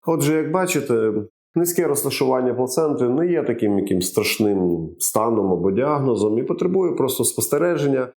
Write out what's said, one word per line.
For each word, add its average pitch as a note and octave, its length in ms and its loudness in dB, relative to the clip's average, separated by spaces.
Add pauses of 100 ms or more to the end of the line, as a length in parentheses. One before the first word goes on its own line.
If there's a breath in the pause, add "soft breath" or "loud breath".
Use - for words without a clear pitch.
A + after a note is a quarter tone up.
Отже, D3+ 260 2
як D#3 180 0
бачите, C#3+ 600 0 (420)
низьке E3+ 320 0
розташування C3 640 0
плаценти B2+ 560 0
не E3 220 2
є E3 120 0
таким G#2 360 0
якимсь F#2 280 0
страшним F#2+ 840 0 (100)
станом A2 520 0
або F2+ 200 0
діагнозом A#2 680 0
і B2+ 60 -2
потребує F3+ 480 0
просто C3 320 -2
спостереження C#3+ 960 0